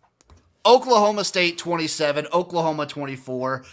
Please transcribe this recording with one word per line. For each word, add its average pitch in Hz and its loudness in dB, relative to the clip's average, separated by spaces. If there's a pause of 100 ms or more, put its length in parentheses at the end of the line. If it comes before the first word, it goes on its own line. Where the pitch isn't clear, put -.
(640)
Oklahoma 214 4
State 175 -2
twenty-seven, 156 -2
Oklahoma 165 0
twenty-four. 131 -6